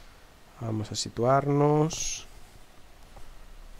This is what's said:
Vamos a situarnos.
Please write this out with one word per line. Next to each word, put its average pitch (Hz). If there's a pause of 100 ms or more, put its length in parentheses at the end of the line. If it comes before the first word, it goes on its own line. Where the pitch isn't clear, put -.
(600)
Vamos 110
a 113
situarnos. 143 (1500)